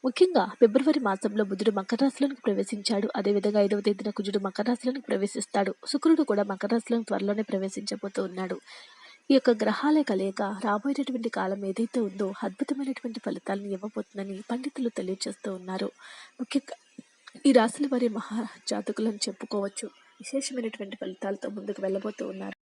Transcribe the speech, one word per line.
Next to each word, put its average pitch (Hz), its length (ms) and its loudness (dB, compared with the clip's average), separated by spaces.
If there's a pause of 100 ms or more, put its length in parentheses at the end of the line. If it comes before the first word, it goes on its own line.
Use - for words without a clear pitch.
ముఖ్యంగా 277 400 6 (140)
ఫిబ్రవరి 269 420 6
మాసంలో 208 440 0
బుధుడు 202 300 2
మకర 202 280 -2
రాశిలోనికి 277 420 0
ప్రవేశించాడు. 202 720 0
అదేవిధంగా 208 440 2
ఐదవ 202 200 4
తేదీన 208 300 0
కుజుడు 202 280 -2
మకర 196 300 -4
రాశిలోనికి 254 380 -2
ప్రవేశిస్తాడు. 208 680 -2 (160)
శుక్రుడు 320 340 4
కూడా 208 280 2
మకర 196 220 -2
రాశిలోకి 233 360 0
త్వరలోనే 202 420 0
ప్రవేశించబోతూ 202 720 -4
ఉన్నాడు. 180 340 -4 (720)
ఈ 277 40 8
యొక్క 254 160 6
గ్రహాల 226 520 4
కలయిక 196 400 0 (220)
రాబోయేటటువంటి 254 720 0
కాలం 196 280 -2
ఏదైతే 226 360 0
ఉందో 196 260 -2 (160)
అద్భుతమైనటువంటి 254 840 -4
ఫలితాలను 202 500 -4
ఇవ్వబోతుందని 196 600 -8 (140)
పండితులు 254 480 -4
తెలియజేస్తూ 196 560 -6
ఉన్నారు. 185 340 -6 (500)
ముఖ్యంగా - 380 -4 (720)
ఈ 220 60 8
రాశుల 240 400 6
వారి 247 160 2
మహా 220 320 -6 (280)
జాతకులను 208 600 -2
చెప్పుకోవచ్చు. 196 600 -6 (320)
విశేషమైనటువంటి 233 840 -6
ఫలితాలతో 196 480 -6
ముందుకు 202 320 -8
వెళ్ళబోతూ 196 440 -4
ఉన్నారు. 196 380 -10